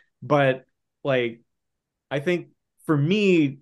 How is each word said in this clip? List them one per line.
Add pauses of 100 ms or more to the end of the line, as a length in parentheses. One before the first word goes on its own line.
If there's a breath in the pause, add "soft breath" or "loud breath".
(240 loud breath)
But, (380)
like, (680)
I
think (400)
for
me,